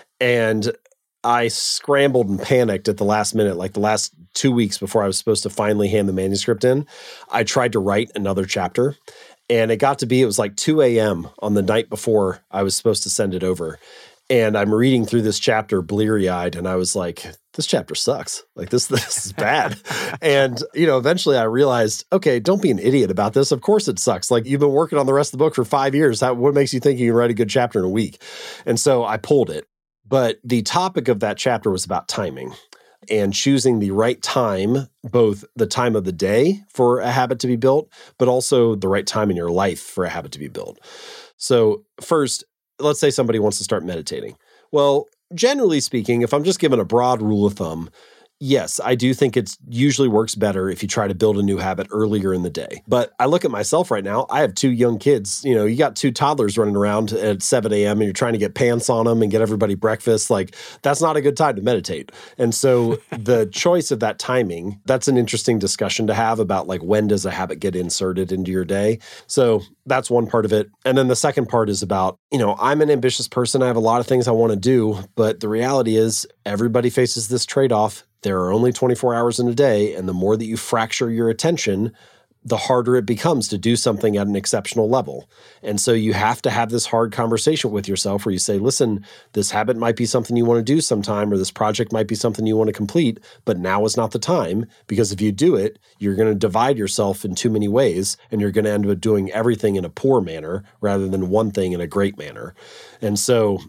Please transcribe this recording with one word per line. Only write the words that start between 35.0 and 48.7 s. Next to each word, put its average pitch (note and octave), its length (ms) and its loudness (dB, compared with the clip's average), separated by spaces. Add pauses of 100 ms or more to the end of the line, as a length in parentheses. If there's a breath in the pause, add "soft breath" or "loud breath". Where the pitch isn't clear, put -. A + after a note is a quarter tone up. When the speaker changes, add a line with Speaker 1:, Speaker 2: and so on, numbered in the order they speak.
Speaker 1:
both A2 420 0 (120)
the A2+ 100 2
time A#2+ 300 0
of F#2+ 80 0
the F#2 80 -4
day A2+ 560 2
for B2 320 2
a A#2+ 100 -2
habit B2+ 300 -2
to B2+ 80 -2
be B2 80 0
built, C3+ 320 2 (280 loud breath)
but B2+ 120 2
also B2 480 2
the F#2+ 120 -4
right G2 180 0
time G#2+ 240 0
in F2 60 -2
your E2+ 140 -4
life F2+ 300 0
for - 240 -6
a E2+ 40 -4
habit D#2+ 240 -10
to C#2+ 60 -16
be C#2+ 100 -12
built. G1+ 300 -14 (580 loud breath)
So A2 480 2 (160)
first, D3+ 440 -2 (360)
let's D3 180 0
say D3 120 4
somebody A#2 280 0
wants G#2 200 0
to - 60 -6
start F#2 200 -4
meditating. D2+ 520 -10 (360 soft breath)
Well, C#3+ 340 2 (260)
generally G#3+ 460 2
speaking, A#2+ 440 0
if A#2+ 120 0
I'm D3 100 0
just F#3 140 0
given C3+ 220 2
a F#2+ 40 -2
broad A#2+ 380 2
rule G#2 240 2
of G2+ 80 0
thumb, E2 360 -8 (520 soft breath)
yes, C3 400 0